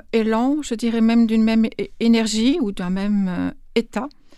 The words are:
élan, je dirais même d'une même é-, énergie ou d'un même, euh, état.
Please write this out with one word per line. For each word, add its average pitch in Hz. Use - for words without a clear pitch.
élan, 226
je 277
dirais 226
même 233
d'une 220
même 226
é-, -
énergie 226
ou 202
d'un 190
même, 196
euh, 180
état. 226